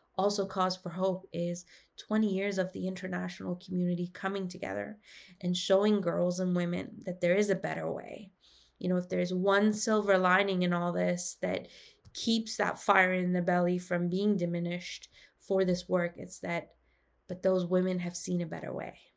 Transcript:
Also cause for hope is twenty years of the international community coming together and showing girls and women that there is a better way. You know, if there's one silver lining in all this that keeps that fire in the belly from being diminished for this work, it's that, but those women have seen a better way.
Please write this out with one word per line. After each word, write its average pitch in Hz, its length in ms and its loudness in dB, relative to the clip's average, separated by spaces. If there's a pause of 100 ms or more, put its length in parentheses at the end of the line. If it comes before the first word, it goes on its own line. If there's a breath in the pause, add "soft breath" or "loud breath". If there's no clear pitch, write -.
(180)
Also 202 280 2
cause 185 280 0
for - 140 -10
hope 180 460 -2
is 175 320 -4 (320 loud breath)
twenty 214 360 2
years 196 220 0
of 180 160 -2
the 185 160 -4
international 180 760 -6
community 180 520 -2
coming 196 340 -4
together 196 480 -8 (460 loud breath)
and 180 120 0
showing 202 460 4
girls 175 400 0
and 185 160 0
women 175 320 -2 (160)
that 180 160 -8
there 180 160 4
is 208 140 2
a 190 40 4
better 156 380 -4
way. - 380 -12 (480 soft breath)
You 180 100 -2
know, 180 80 4
if 180 140 -2
there's 180 240 0
one 196 400 4
silver 208 420 2
lining 185 460 4
in 175 100 2
all 175 220 0
this 180 480 0
that 185 260 -2 (460 loud breath)
keeps 226 420 -2
that 180 240 -2
fire 190 320 4
in 180 220 0
the 180 80 2
belly 180 360 2
from 175 300 -2
being 196 300 2
diminished 175 720 -4 (280 soft breath)
for 190 300 0
this 180 200 0
work, 175 300 0
it's - 220 -12
that, 170 320 -6 (580)
but 185 140 -10
those 185 240 2
women 185 320 2
have 175 180 -4
seen 175 240 -2
a 170 60 -4
better 160 260 -8
way. - 260 -8 (180)